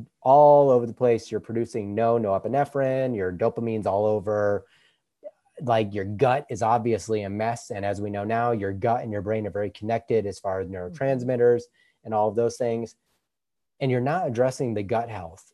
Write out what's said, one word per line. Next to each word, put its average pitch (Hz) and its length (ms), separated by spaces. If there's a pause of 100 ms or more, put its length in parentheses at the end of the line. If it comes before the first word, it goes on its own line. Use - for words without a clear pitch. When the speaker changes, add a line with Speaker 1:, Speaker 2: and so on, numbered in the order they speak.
(220)
Speaker 1:
all 143 500
over 120 160
the 110 60
place. 117 380
You're 110 80
producing 110 560
no 117 240
norepinephrine, 131 960
your 92 160
dopamine's 113 560
all 101 200
over. 104 580 (960)
Like, 113 320
your 98 120
gut 127 440
is 117 140
obviously 110 580
a 98 80
mess. 110 400
And 101 160
as 101 160
we 104 80
know 101 140
now, 113 280
your 101 220
gut 117 300
and 117 80
your 104 100
brain 107 240
are 95 60
very 101 180
connected 110 560
as 98 140
far 95 200
as 92 80
Speaker 2:
Mm-hmm. 95 80
Speaker 1:
neurotransmitters 120 880 (400)
and 110 100
all 107 140
of 104 80
those 117 220
things. 117 380 (840)
And 135 120
you're 123 100
not 160 260
addressing 127 460
the 104 100
gut 113 260
health 90 440